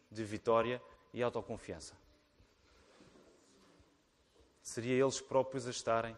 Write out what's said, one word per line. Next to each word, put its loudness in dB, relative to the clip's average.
de -8
vitória 2
e -4
autoconfiança. -6
Seria 2
eles 4
próprios 0
a -4
estarem 0